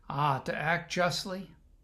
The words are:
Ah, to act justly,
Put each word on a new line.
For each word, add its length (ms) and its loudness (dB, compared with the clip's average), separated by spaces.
Ah, 320 2
to 160 -4
act 360 0
justly, 580 0